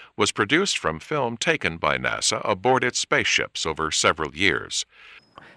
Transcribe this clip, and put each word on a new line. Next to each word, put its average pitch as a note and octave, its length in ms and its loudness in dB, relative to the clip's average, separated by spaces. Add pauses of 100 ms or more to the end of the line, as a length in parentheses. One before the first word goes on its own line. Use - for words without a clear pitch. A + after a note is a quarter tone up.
(180)
was G2+ 140 2
produced C#3+ 460 0
from D#2+ 200 -2
film B2 380 -4
taken F#2 420 -2
by D2 200 0
nasa B1 460 -2
aboard B2 420 2
its A#2+ 120 -2
spaceships - 680 0
over D#2 260 -2
several D#2+ 420 2
years. C#2+ 520 0 (680)